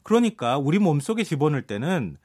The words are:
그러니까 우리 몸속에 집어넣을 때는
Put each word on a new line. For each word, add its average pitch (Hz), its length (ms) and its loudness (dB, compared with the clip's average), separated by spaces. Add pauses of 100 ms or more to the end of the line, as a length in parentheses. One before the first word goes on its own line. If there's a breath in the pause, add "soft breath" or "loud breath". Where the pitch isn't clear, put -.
그러니까 208 540 0
우리 147 220 0
몸속에 196 440 0
집어넣을 147 380 0
때는 113 640 -4